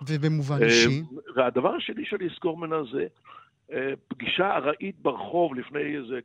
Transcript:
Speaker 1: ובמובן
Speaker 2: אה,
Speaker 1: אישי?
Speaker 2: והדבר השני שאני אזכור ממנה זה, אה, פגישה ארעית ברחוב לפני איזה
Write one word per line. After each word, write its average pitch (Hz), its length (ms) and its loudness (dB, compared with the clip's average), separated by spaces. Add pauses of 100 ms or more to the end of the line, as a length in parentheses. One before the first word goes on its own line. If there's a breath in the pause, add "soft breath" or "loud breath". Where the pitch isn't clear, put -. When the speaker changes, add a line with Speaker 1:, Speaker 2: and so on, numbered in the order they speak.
Speaker 1:
ובמובן 147 540 0
Speaker 2:
אה, 113 40 8
Speaker 1:
אישי? 117 360 6 (340)
Speaker 2:
והדבר 127 380 4
השני - 300 -6
שאני 190 280 -4
אזכור 165 240 -4
ממנה 160 200 -4 (160)
זה, 139 140 -2 (640 loud breath)
אה, 135 200 -4 (160)
פגישה 180 480 0
ארעית 151 420 -4
ברחוב 135 560 0
לפני 147 420 -6
איזה 123 280 -8